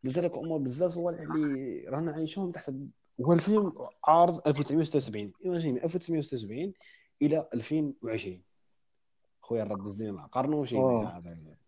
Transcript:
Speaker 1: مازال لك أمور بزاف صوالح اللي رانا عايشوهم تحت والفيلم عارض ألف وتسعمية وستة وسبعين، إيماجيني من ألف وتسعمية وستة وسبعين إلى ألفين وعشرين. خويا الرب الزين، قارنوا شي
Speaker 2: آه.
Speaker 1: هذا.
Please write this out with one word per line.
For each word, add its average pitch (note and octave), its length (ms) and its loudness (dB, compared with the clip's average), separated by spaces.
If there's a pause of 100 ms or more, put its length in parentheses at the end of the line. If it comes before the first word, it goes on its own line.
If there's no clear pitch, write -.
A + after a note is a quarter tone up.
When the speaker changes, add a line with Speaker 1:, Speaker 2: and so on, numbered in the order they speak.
Speaker 1:
مازال C3 220 0
لك E3+ 140 -2
أمور D#3+ 200 -2
بزاف C#3+ 340 0
صوالح E3+ 280 -4
اللي C#3 680 -2
رانا D3+ 240 -2
عايشوهم D#3+ 380 -4
تحت - 220 -10 (460)
والفيلم F3 540 4 (320)
عارض E3 440 6
ألف D3 120 2
وتسعمية C#3+ 200 2
وستة D#3 160 0
وسبعين، G#2+ 360 -2 (120)
إيماجيني E3 280 0
من B2 120 -2
ألف E3+ 100 -2
وتسعمية E3+ 240 -2
وستة C#3+ 160 -4
وسبعين B2 380 -6 (500)
إلى D3 320 2
ألفين C#3+ 480 -2
وعشرين. G2+ 400 -6 (1000)
خويا A#2 220 -2
الرب G2+ 220 -4
الزين، G#2 340 -6
قارنوا C#3 460 -2
شي A#2 120 -2
Speaker 2:
آه. B2 280 4
Speaker 1:
هذا. E2+ 340 -10 (300)